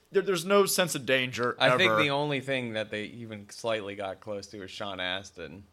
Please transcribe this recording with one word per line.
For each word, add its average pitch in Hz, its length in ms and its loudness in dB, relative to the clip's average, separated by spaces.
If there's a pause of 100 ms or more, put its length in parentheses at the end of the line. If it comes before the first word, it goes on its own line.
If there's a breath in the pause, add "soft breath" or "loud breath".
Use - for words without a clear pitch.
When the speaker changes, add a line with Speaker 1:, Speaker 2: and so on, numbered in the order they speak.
(120)
Speaker 1:
there, 190 100 2
there's 175 220 0
no 196 220 6
sense 185 280 0
of 135 120 -6
danger 123 520 2
Speaker 2:
I 127 180 6
think 185 160 6
Speaker 1:
ever. - 100 4
Speaker 2:
the 143 80 2
only 143 300 0
thing 127 320 -2
that 110 180 -4
they 104 140 -4
even 110 460 -12
slightly 110 440 -4
got 95 260 -8
close 101 280 -8
to 104 120 -12
was 90 100 -10
Sean 98 300 -8
Astin. 92 720 -8